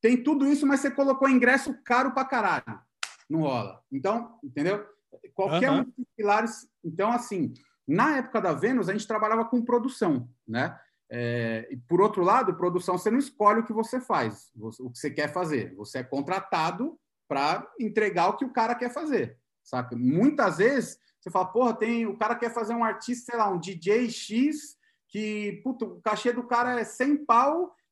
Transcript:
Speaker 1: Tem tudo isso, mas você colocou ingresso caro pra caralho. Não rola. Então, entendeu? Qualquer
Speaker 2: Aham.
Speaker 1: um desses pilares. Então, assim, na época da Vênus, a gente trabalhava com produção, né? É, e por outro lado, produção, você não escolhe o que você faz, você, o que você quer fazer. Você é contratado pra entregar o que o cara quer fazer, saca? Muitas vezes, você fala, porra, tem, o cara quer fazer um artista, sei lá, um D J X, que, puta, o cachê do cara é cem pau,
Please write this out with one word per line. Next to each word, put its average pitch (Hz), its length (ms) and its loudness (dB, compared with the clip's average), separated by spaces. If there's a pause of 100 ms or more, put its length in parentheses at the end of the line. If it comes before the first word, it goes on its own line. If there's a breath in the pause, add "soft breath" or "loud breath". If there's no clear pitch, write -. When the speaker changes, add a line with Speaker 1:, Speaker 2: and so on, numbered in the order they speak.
Speaker 1:
Tem 240 220 4
tudo 285 240 2
isso, 285 200 2
mas 269 140 2
você 277 100 0
colocou 269 380 2
ingresso 262 560 4
caro 269 280 2
pra 262 120 0
caralho. 175 560 -2 (480)
Não 160 120 -2
rola. 120 500 -2
Então, 196 520 -4
entendeu? 156 440 -4 (480)
Qualquer 190 340 2
Speaker 2:
Aham. 269 120 4
Speaker 1:
um 254 40 -2
desses - 220 -10 (100)
pilares. 220 520 0 (160)
Então, 180 260 -2
assim, 196 420 -2 (340 soft breath)
na 262 320 2
época 247 220 -2
da 180 120 0
Vênus, 190 360 0
a 190 40 -2
gente 208 140 -4
trabalhava 220 380 0
com 233 180 0
produção, 220 680 0 (180)
né? 127 320 -4 (320 loud breath)
É, 120 600 -4
e 135 60 -10
por 170 240 2
outro 202 220 4
lado, 196 320 4
produção, 175 420 -2
você 214 140 0
não 247 80 2
escolhe 214 420 4
o 226 40 -2
que 226 80 -8
você 220 260 -4
faz, 139 560 -4
você, 113 280 -12
o 123 80 -10
que - 80 -18
você 147 120 -6
quer 147 220 -4
fazer. 147 420 -4
Você 104 240 -12
é 123 60 -8
contratado 175 920 -4 (280)
pra 151 400 0 (140)
entregar 196 480 2
o - 80 0
que - 80 -4
o 254 80 -8
cara 233 220 0
quer 240 160 -4
fazer, 254 480 -4 (240)
saca? 120 340 -6
Muitas 180 640 4
vezes, 233 400 2 (220)
você 185 100 -16
fala, 185 160 2
porra, 226 280 2
tem, 226 320 0
o 196 100 -6
cara 226 180 0
quer 233 180 -4
fazer 233 220 -4
um 226 100 0
artista, 240 480 -6
sei 233 60 -2
lá, 208 120 2
um 180 80 -2
D 180 160 -8
J 208 360 0
X, 277 680 -2 (320)
que, 214 560 -6
puta, 254 200 -6
o 180 160 -12
cachê 220 320 0
do 247 100 -4
cara 240 360 0
é 220 60 -2
cem 294 400 -2
pau, 320 500 2 (160)